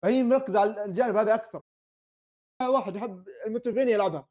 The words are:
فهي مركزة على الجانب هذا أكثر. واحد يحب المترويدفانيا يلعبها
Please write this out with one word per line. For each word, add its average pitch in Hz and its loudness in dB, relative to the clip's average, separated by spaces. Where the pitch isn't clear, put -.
فهي 247 2
مركزة 247 2
على 208 0
الجانب 202 0
هذا 220 4
أكثر. 220 -8
واحد 254 0
يحب 196 -10
المترويدفانيا 233 0
يلعبها 185 0